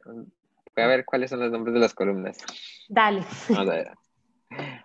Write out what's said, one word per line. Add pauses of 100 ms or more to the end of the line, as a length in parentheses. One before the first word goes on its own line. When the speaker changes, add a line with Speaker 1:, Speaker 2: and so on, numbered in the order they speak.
Speaker 1:
voy
a
ver
cuáles
son
los
nombres
de
las
columnas. (500)
Speaker 2:
Dale. (260)
Speaker 1:
Vamos
a
ver. (920)